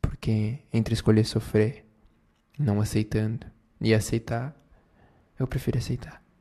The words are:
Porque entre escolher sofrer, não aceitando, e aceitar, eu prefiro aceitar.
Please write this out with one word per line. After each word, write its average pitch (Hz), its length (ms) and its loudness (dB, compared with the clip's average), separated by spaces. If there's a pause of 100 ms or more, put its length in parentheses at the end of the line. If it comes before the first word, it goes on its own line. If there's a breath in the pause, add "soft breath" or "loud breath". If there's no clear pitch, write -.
Porque 110 580 -2 (140)
entre 113 200 0
escolher 110 320 4
sofrer, - 600 0 (720)
não 104 240 2
aceitando, 107 640 -2 (340)
e 110 140 4
aceitar, 117 600 -2 (840 soft breath)
eu 131 80 -2
prefiro 127 320 -4
aceitar. - 460 -6 (180)